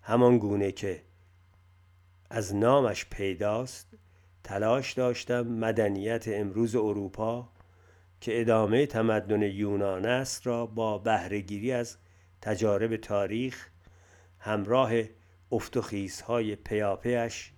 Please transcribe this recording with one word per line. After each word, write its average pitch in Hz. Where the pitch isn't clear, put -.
همان 123
گونه 101
که 92
از 104
نامش 117
پیداست، 104
تلاش 110
داشتم 123
مدنیت 110
امروز 104
اروپا 110
که 117
ادامه 113
تمدن 107
یونان 101
است 127
را 117
با 107
بهره‌گیری 101
از 120
تجارب 107
تاریخ 107
همراه 107
افت -
و 117
خیزهای 104
پیاپیش 110